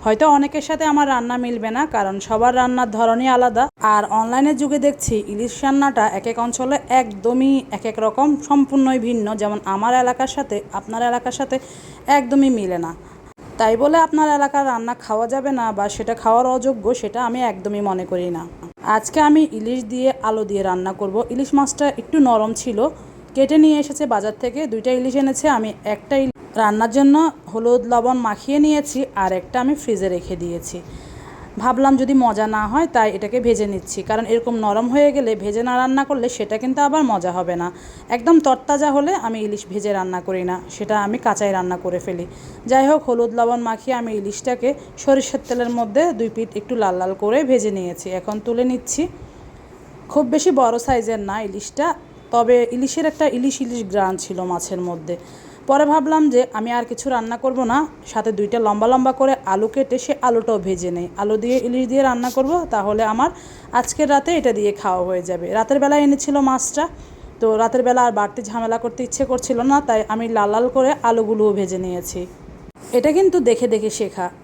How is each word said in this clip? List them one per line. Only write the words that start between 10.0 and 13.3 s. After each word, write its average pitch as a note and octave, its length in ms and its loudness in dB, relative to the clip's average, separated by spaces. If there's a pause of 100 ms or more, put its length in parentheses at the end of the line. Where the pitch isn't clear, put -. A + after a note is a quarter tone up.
এলাকার B3 320 0
সাথে C4+ 220 -4 (220)
আপনার A3 300 -8
এলাকার A#3+ 300 -4
সাথে C4+ 160 -4 (600)
একদমই C4+ 420 4
মিলে F3+ 260 -4
না। E3 80 -8 (640)